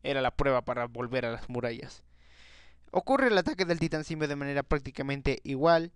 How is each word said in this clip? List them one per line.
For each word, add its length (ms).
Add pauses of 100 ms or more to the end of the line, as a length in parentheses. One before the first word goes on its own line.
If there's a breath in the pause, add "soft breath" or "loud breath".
era 180
la 100
prueba 320
para 240
volver 400
a 60
las 160
murallas. 540 (880 soft breath)
Ocurre 380
el 100
ataque 260
del 140
titán 260
simio 220
de 100
manera 260
prácticamente 840
igual. 520